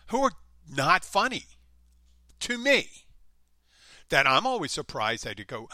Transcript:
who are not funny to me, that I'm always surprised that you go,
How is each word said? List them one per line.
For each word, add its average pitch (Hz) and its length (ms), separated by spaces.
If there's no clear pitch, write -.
who 247 140
are 262 120
not 143 340
funny 220 420
to 240 180
me, 247 300
that 135 180
I'm 135 180
always 226 260
surprised 117 540
that 101 140
you 101 60
go, 117 280